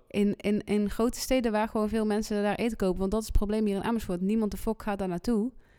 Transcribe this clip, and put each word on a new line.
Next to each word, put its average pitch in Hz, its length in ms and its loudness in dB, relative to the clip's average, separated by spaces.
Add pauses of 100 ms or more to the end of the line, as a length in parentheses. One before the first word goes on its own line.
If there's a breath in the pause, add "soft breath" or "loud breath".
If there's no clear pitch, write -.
In, 202 300 2
in, 208 260 0
in 208 260 0
grote 233 300 0
steden 254 320 2
waar 214 160 0
gewoon 214 220 0
veel 220 160 0
mensen 208 380 0
daar 202 120 2
eten 226 220 -2
kopen, 185 220 0
want 190 120 0
dat 214 100 0
is 220 60 -6
het - 100 4
probleem 214 280 2
hier 202 100 2
in 196 80 -2
Amersfoort. 214 380 -2
Niemand 214 300 0
de 196 60 -8
fuck - 260 -4
gaat 202 160 -2
daar 196 80 -2
naartoe. 208 440 0 (280 soft breath)